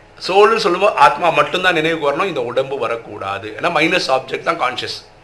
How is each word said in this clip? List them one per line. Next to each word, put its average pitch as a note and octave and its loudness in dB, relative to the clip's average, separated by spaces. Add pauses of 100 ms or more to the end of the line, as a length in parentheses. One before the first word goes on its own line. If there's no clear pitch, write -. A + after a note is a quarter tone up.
(280)
சோல்னு G#3 6
சொல்லும்போது G3 2
ஆத்மா D3 4
மட்டும்தான் E3+ 0
நினைவுக்கு D#3 0
வரணும், F3 -2
இந்த D3 -4
உடம்பு C3+ -2
வரக்கூடாது. G#2+ -6
ஏன்னா - -6
மைனஸ் E3+ 0
ஆப்ஜெக்ட் C#3+ -2
தான் - -6
கான்ஷியஸ். A2+ -4 (260)